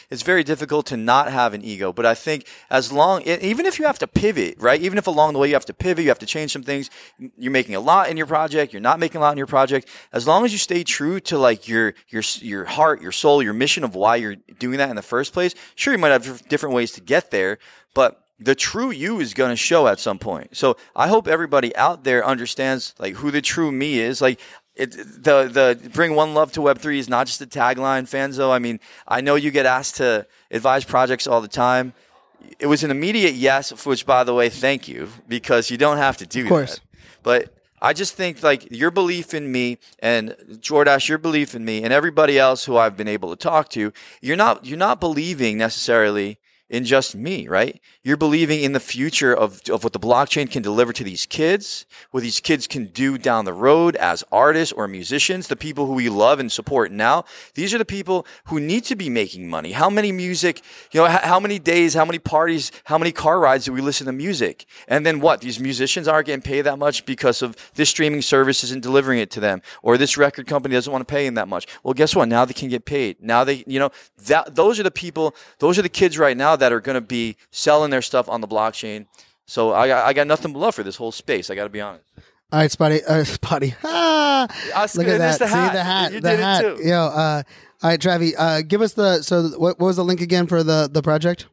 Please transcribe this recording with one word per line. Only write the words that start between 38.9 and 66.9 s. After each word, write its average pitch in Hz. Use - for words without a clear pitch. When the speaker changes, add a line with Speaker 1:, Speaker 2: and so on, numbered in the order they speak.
Speaker 1:
belief 175
in 147
me 123
and 113
Jordash, 143
your 156
belief 156
in 113
me 110
and 113
everybody 147
else 131
who 127
I've 110
been 107
able 98
to 90
talk 156
to, 104
you're 151
not, 202
you're 135
not 208
believing 147
necessarily 107
in 123
just 131
me, 143
right? 95
You're 143
believing 156
in 139
the 131
future 131
of, 98
of 110
what 113
the 101
blockchain 127
can 131
deliver 110
to 117
these 92
kids, 185
what 127
these 113
kids 147
can 123
do 131
down 113
the 92
road 151
as 87
artists 147
or 107
musicians, 117
the -
people 143
who 135
we 120
love 117
and 117
support 113
now. 120
These 185
are 233
the 226
people 185
who 156
need 175
to 240
be 170
making 92
money. 80
How 151
many 208
music, 180
you 156
know, 170
h-, 175
how 180
many 202
days, 165
how 156
many 165
parties, 160
how 151
many 165
car 165
rides 135
do 135
we 127
listen 139
to 131
music? 139
And 151
then 156
what? 151
These 117
musicians 135
aren't 156
getting 139
paid 139
that 139
much 143